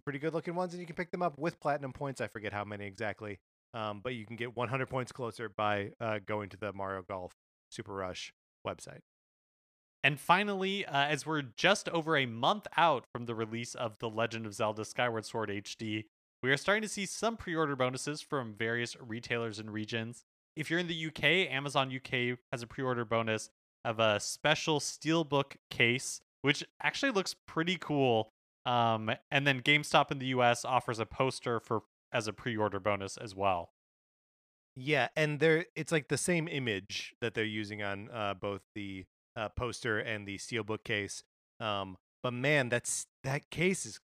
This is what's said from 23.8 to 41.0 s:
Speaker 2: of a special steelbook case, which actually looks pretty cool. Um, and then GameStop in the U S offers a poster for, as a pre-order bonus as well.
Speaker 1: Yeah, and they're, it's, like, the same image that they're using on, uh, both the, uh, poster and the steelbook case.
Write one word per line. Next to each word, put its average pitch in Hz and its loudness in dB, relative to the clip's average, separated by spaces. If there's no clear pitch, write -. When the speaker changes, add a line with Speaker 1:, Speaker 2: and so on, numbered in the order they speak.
Speaker 2:
of 113 -2
a 107 6
special 151 2
steelbook 147 0
case, - 2
which 143 2
actually 262 0
looks 196 0
pretty 170 0
cool. 131 2
Um, 113 4
and 143 2
then 131 4
GameStop 147 4
in 143 -4
the 131 -4
U 127 2
S 120 6
offers 123 0
a 110 2
poster 123 0
for, 107 -2
as 117 0
a 107 -2
pre-order 107 0
bonus 98 -2
as 104 -12
well. 95 2
Speaker 1:
Yeah, 131 2
and 151 2
they're, 160 6
it's, 160 -4
like, 156 2
the 135 2
same 170 0
image 120 -4
that 117 -4
they're 113 0
using 107 -4
on, 101 -4
uh, 104 -2
both 98 -4
the, 95 -8
uh, 107 -4
poster 113 -2
and 107 -4
the 98 -6
steelbook 110 -4
case. 104 -4